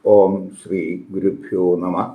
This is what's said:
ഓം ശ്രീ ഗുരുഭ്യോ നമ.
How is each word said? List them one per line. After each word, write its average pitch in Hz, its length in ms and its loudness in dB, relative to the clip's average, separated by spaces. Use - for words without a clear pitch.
ഓം 98 200 6
ശ്രീ 92 200 -6
ഗുരുഭ്യോ 95 520 -4
നമ. 90 140 -4